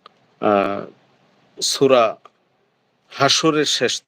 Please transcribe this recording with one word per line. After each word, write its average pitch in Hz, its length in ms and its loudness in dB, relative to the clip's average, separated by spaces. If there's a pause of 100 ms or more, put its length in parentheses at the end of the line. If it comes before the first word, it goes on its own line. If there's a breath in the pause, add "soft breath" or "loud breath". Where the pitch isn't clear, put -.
(400)
আহ, 101 420 0 (760)
সূরা 131 440 2 (1080)
হাশরের 143 520 0
শেষ - 440 -4